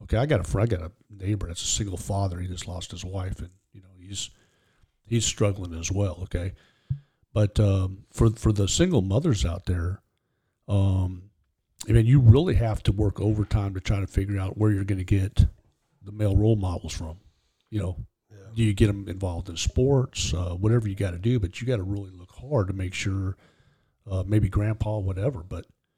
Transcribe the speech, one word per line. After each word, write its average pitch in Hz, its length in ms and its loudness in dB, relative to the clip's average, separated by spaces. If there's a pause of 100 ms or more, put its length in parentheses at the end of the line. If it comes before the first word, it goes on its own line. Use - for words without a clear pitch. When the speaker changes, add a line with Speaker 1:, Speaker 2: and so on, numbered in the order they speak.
Speaker 1:
Okay, - 140 -2
I 127 100 2
got 135 140 2
a 85 40 -2
fr-, - 180 0
I 120 40 4
got 95 140 -2
a 85 120 -10 (180)
neighbor 98 380 -4
that's 85 140 -10
a - 40 -6
single 95 320 -4
father. 98 420 -4
He 92 80 -6
just 90 180 -10
lost 87 240 -10
his 90 140 -12
wife, 92 360 -6
and, 90 100 -12 (220)
you 98 100 -20
know, 92 60 -20 (100)
he's, 95 320 -12 (760)
he's 117 220 0
struggling 95 520 -2
as 82 140 -4
well. 95 300 -2
Okay, 90 300 -4 (800)
but, 107 280 2
um, 98 500 2
for, 113 200 4
for 110 220 2
the 101 160 0
single 165 340 2
mothers 110 420 0
out 87 220 -4
there, 90 340 -2 (680)
um, 95 640 0 (580)
I 107 40 2
mean, 113 140 6
you 135 140 6
really 135 340 8
have 110 300 0
to 113 80 2
work 101 280 -2
overtime 104 540 0
to 92 60 -8
try 98 200 0
to 92 60 -4
figure 98 320 -2
out 95 200 -6
where 107 120 4
you're 98 140 0
gonna 95 200 -2
get 95 420 4 (560)
the 101 100 -18
male 104 240 2
role 107 200 4
models 87 360 -4
from. 82 260 -10 (520)
You 107 100 -4
know, 90 160 -6 (340)
Speaker 2:
Yeah. 107 60 -20 (180)
Speaker 1:
do 117 80 0
you 107 120 2
get 104 140 6
'em 101 200 -4
involved 92 400 -6
in 85 80 -12
sports, - 760 0
uh, 87 200 -4
whatever 110 340 2
you 95 60 -4
gotta 95 240 -4
do, 117 220 0
but 92 200 -4
you 117 60 -8
gotta 120 160 -2
really 98 280 -6
look 90 220 -20
hard 123 360 -2
to 98 60 -4
make 95 200 -6
sure, 95 420 -4 (760)
uh, 92 160 -2
maybe 101 220 4
grandpa, 107 500 0
whatever, 95 440 -2
but 90 240 -12 (320)